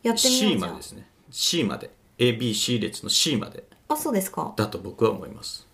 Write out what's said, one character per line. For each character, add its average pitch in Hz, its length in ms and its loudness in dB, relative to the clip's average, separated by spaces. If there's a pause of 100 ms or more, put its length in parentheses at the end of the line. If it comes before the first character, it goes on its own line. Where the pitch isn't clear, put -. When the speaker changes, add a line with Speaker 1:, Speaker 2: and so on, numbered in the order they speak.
Speaker 1:
や 233 100 4
っ 226 80 2
て 262 80 4
み 254 120 4
よ 208 80 4
う、 - 20 4
Speaker 2:
C 127 60 2
ま 87 100 -2
で 85 80 -8
で - 80 -14
す - 80 -14
ね。 - 180 -18 (220)
C - 320 0
ま 90 140 0
で。 - 120 -12 (300)
A、 123 140 6
B、 113 200 0
C 120 260 0
列 - 240 -4
の - 60 -6
C 143 280 2
ま - 120 -2
で。 - 140 -16 (240)
Speaker 1:
あ、 302 100 0
そ 302 140 -2
う - 20 2
で 196 80 4
す 190 100 -4
か。 160 260 -6
Speaker 2:
だ 107 100 2
と 101 100 -8
僕 90 280 0
は 107 60 4
思 95 140 -6
い - 60 -14
ま - 120 -16
す。 - 300 -12